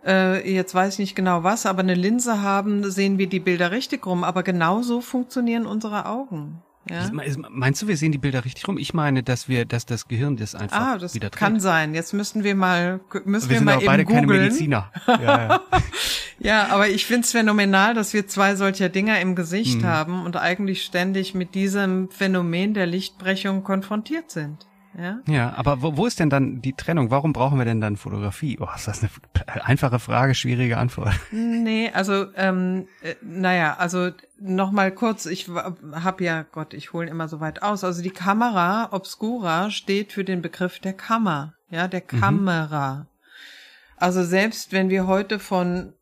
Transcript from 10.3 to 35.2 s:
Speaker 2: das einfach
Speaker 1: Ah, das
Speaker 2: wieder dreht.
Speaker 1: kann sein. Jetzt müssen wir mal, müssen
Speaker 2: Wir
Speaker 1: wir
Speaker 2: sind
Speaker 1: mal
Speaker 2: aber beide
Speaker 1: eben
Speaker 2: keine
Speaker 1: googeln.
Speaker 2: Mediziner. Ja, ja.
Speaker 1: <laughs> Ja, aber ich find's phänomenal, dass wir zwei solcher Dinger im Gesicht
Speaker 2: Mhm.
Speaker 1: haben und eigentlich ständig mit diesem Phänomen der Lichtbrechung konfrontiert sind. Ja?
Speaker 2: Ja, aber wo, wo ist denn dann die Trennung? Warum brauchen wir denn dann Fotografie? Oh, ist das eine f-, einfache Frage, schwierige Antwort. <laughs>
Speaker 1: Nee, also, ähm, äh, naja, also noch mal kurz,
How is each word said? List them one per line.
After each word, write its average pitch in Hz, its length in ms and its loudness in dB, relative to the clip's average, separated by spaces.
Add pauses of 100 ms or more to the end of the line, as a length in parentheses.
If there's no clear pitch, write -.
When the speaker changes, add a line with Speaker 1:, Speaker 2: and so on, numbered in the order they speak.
Speaker 2:
das 107 160 -6
einfach 101 260 -4 (140)
Speaker 1:
Ah, - 20 -4
das 175 180 -8
Speaker 2:
wieder 214 140 -6
dreht. - 100 -10
Speaker 1:
kann 214 220 2
sein. 160 320 2
Jetzt 160 220 -4
müssen 202 300 -2
wir 202 100 2
mal, 185 460 2 (260)
müssen 202 240 0
Speaker 2:
Wir - 0 -
Speaker 1:
wir 233 80 6
Speaker 2:
sind 220 80 6
Speaker 1:
mal - 80 6
Speaker 2:
aber - 100 4
beide - 200 6
Speaker 1:
eben 165 60 -2
Speaker 2:
keine - 160 6
Speaker 1:
googeln. 190 180 6
Speaker 2:
Mediziner. 151 460 2 (160)
Ja, 226 140 6
ja. 277 460 4
Speaker 1:
<laughs> - 720 -2
Ja, 208 300 2
aber 202 200 4
ich 214 160 0
find's 240 280 2
phänomenal, 208 640 6
dass 214 200 -2
wir 202 140 0
zwei 196 260 4
solcher 196 340 2
Dinger 196 320 2
im 185 140 0
Gesicht 170 480 0
Speaker 2:
Mhm. 180 40 2
Speaker 1:
haben 170 380 0
und 175 120 -4
eigentlich 185 480 0
ständig 190 500 -2
mit 185 220 -4
diesem 190 540 0
Phänomen 185 640 0
der 196 120 0
Lichtbrechung 190 800 -2
konfrontiert 214 680 -4
sind. 151 340 -8 (320)
Ja? 180 300 -8
Speaker 2:
Ja, 127 300 2
aber 131 260 0
wo, 151 140 -2
wo 185 100 2
ist 240 140 -4
denn 156 100 4
dann 135 320 0
die 131 100 -2
Trennung? 147 380 0
Warum 143 220 2
brauchen 131 260 2
wir 127 60 2
denn 113 160 0
dann 104 160 0
Fotografie? 101 640 -6
Oh, - 140 -4
ist - 140 -8
das 104 120 -6
eine 104 100 0
f-, - 100 -20 (440)
einfache 123 340 2
Frage, 123 360 2
schwierige 123 440 0
Antwort. 113 340 0 (100)
<laughs> - 80 -20
Speaker 1:
Nee, 226 640 0
also, 196 340 0 (100)
ähm, 185 500 0 (160)
äh, 160 200 -8
naja, 180 560 0
also 180 320 0 (300)
noch 190 300 0
mal 196 220 2
kurz, 220 340 -2